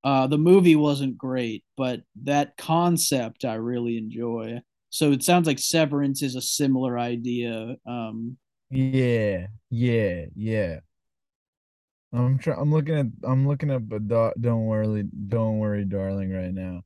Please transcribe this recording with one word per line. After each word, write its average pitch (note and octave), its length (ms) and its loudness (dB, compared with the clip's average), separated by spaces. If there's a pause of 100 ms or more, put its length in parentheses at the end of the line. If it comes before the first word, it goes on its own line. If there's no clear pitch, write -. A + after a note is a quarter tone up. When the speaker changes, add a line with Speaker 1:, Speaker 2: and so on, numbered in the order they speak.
Speaker 1:
Uh, C3+ 240 4
the D3 100 2
movie F3 380 8
wasn't C#3+ 420 2
great, B2+ 460 -4 (120)
but B2+ 260 -4 (220)
that C#3+ 340 0
concept E3 880 0
I A2+ 100 -2
really A#2+ 420 -2
enjoy. A2+ 640 -6 (300)
So D3 200 2
it C3+ 120 0
sounds F3 240 4
like C#3 100 0
Severance C#3+ 640 0
is C3 140 -4
a B2+ 60 -6
similar C3 580 0
idea. A#2+ 760 -4 (120)
Um, A2+ 500 -8 (320)
Speaker 2:
Yeah, A#2+ 800 0 (240)
yeah, A2+ 540 0 (100)
yeah. G2+ 440 -2 (1300)
I'm B2 240 2
try-, D#3 200 -2
I'm D3 140 0
looking D#3 240 0
at, C#3 100 0 (180)
I'm C3 240 2
looking C#3+ 240 0
up A#2 200 -4
a G#2+ 80 -4
do-, A2+ 400 2
Don't A2+ 260 2
Worry, G#2+ 380 0 (240)
Don't A2 320 0
Worry, G#2 260 0
Darling F#2+ 460 -2
right F#2 220 -4
now. F#2 320 -8